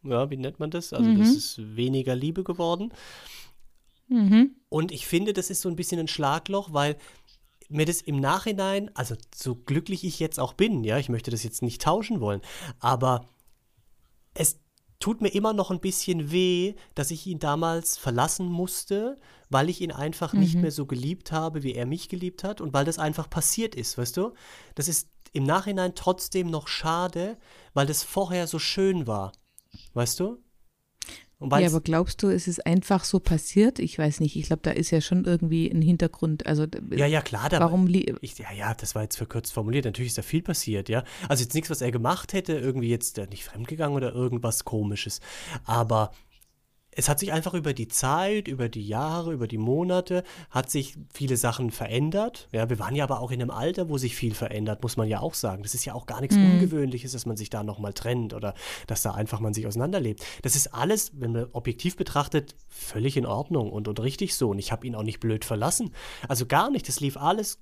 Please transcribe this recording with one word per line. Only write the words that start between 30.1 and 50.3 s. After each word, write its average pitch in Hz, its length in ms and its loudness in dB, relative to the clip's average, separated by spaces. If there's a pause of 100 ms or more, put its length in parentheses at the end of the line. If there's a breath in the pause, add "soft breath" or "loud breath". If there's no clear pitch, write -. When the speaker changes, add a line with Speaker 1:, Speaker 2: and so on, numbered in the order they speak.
Speaker 1:
du? 214 180 -2 (1000 loud breath)
Und 139 100 -2
Speaker 2:
Ja, 139 60 6
Speaker 1:
weil's 170 180 8
Speaker 2:
aber 160 80 4
glaubst 165 400 2
du, 202 60 4
es 185 200 2
ist 175 160 -4
einfach 180 400 4
so - 160 4
passiert? 202 600 4
Ich - 180 -2
weiß 151 220 2
nicht, 156 160 2
ich 156 100 -4
glaub, 160 160 0
da - 80 2
ist - 220 0
ja 165 80 6
schon 180 240 2
irgendwie 165 440 2
ein 160 140 4
Hintergrund, 165 640 2
also 151 200 2
d-, - 300 -6
Speaker 1:
Ja, 143 100 4
ja, 151 140 4
klar, 123 280 -4
da 160 120 4
Speaker 2:
warum 175 260 6
li- 175 360 4
Speaker 1:
ich, - 160 -12
ja, 107 140 -12
ja, 101 200 -4
das - 220 -6
war 107 80 -2
jetzt 107 140 -4
verkürzt - 360 -6
formuliert, 117 320 0
natürlich 120 280 -2
ist - 60 -4
da 107 40 -6
viel 160 200 0
passiert, 107 460 -2
ja. 113 140 2 (260 loud breath)
Also 131 140 2
jetzt 120 120 -4
nichts, 156 160 0
was 143 120 -4
er 123 80 0
gemacht 123 420 0
hätte, 185 240 -2
irgendwie 127 320 0
jetzt, 117 300 0
äh, 101 80 -6
nicht 98 180 -12
fremdgegangen 143 520 -2
oder 127 180 -2
irgendwas 120 500 0
Komisches, 104 560 -2 (440 loud breath)
aber 110 480 2 (840 soft breath)
es - 120 0
hat 147 100 4
sich 196 140 -2
einfach 160 220 -2
über 151 200 0
die 117 140 -6
Zeit, 190 580 2
über 131 220 -2
die 107 180 -8
Jahre, 156 460 -2
über 120 160 -2
die 110 100 -4
Monate, 180 640 2 (280 loud breath)